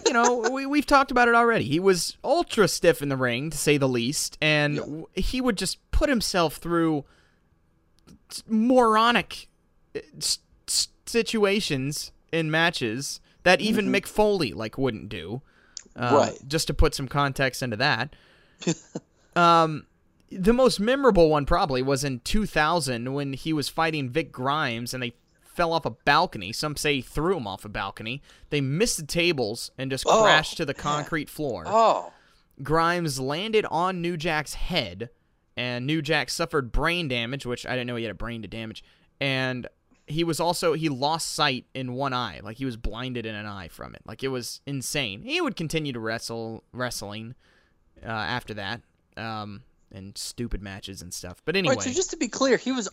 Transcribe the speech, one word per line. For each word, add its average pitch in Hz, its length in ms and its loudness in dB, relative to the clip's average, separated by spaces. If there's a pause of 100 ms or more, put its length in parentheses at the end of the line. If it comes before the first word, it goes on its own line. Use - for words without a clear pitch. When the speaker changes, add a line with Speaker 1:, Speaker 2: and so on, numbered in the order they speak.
Speaker 1:
you 285 80 2
know, 233 340 4
<laughs> 254 40 -2
we, 269 120 -4
we've 285 220 0
talked 269 240 6
about 240 180 6
it 233 60 6
already. 233 320 4
He 156 140 2
was 185 440 2
ultra 247 420 4
stiff 156 360 4
in 143 80 -2
the 135 60 0
ring, 127 340 0
to - 80 -8
say 147 180 4
the 135 120 2
least, 127 520 -2
and 147 360 2
Speaker 2:
Yeah. - 40 -2
Speaker 1:
w-, 156 340 -10
he 214 280 0
would 240 160 2
just - 200 -4 (120)
put - 180 4
himself 190 480 2
through 165 480 0 (1300)
s-, - 180 -12
moronic, 226 1000 4 (460)
uh, 143 40 -4 (180)
s-, - 220 -4 (280)
s-, - 220 0 (160)
situations 196 1080 0 (220)
in 160 180 0
matches 147 680 0 (220)
that 180 180 6
even 214 260 2
Speaker 2:
Mm-hmm. 190 100 2
Speaker 1:
Mick 196 100 -2
Foley, 196 480 2
like, 110 240 -8
wouldn't 113 320 -2
do. 98 320 -8 (520)
Uh, 120 200 -2
Speaker 2:
Right. - 240 4 (100)
Speaker 1:
just 156 200 -2
to 151 60 -2
put 156 200 4
some 139 140 -6
context 139 540 -2
into 120 140 -4
that. 127 400 -2 (480)
Speaker 2:
<laughs> 165 100 0 (640)
Speaker 1:
Um, 165 500 4 (420)
the 190 240 2
most 247 280 4
memorable 214 500 4
one 147 160 0
probably 165 360 0
was 135 200 0
in 135 180 -4
two 185 260 4
thousand 135 680 0
when 139 180 -4
he 160 200 -4
was 147 160 0
fighting 156 420 -2
Vic 151 220 -2
Grimes 127 600 -2
and 127 80 -6
they 120 140 -6 (300)
fell 170 280 -2
off 160 140 0
a 123 40 -2
balcony. 120 640 2
Some 151 220 -6
say 147 220 0
he 127 40 -2
threw 165 360 -2
him 120 100 -6
off 98 180 -10
a 104 40 -12
balcony. 107 540 -8 (280)
They 151 100 0
missed 147 360 0
the 156 100 -8
tables 143 720 0
and 135 100 -6
just 135 160 -4
Speaker 2:
Oh, 214 180 6
Speaker 1:
crashed 156 340 4
to 170 80 -2
the 143 100 -6
Speaker 2:
man. - 80 -14
Speaker 1:
concrete 147 480 -4
floor. 120 340 -6
Speaker 2:
Oh. 180 480 2 (480)
Speaker 1:
Grimes 165 600 0
landed 190 500 0
on 175 320 0
New 175 140 -2
Jack's 156 380 -2
head, 113 560 -4 (460)
and 123 300 -6
New 160 160 0
Jack 143 260 0
suffered 151 440 -4
brain 165 340 2
damage, 123 400 -4
which 120 180 -6
I - 120 -6
didn't 123 100 -4
know 123 100 -6
he 117 60 -4
had 110 80 -4
a 95 40 -8
brain 113 280 -10
to 95 60 -12
damage. 110 340 -12 (380)
And 131 480 -2 (400)
he 160 160 0
was 165 160 0
also, 165 320 2
he 156 160 0
lost 147 420 -2
sight 143 420 -2
in 127 200 -8
one 135 200 -2
eye. 113 300 -4
Like, 110 140 -12
he 131 80 -8
was 123 120 -4
blinded 117 500 -6
in 110 100 -8
an 107 100 -10
eye 98 220 -12
from 60 260 -16
it. - 100 -20
Like, 113 200 -12
it 135 40 0
was 127 380 -8
insane. 131 560 -4
He 294 180 -4
would 277 140 -2
continue 156 380 -4
to 117 80 -8
wrestle, 113 720 -6
wrestling, 113 640 -8 (680)
uh, - 40 -12
after 110 460 -6
that, 104 260 -8 (360)
um, 107 460 -10 (300)
and 98 240 -16
stupid 110 460 -8
matches 95 400 -14
and 90 100 -16
stuff. - 320 -14
But 170 120 -2
anyway. 196 180 2
Speaker 2:
Right, 214 100 -4
so 262 60 -4
just 349 220 -2
to - 40 -10
be 254 120 -2
clear, 262 280 2
he 247 160 -2
was 247 200 -4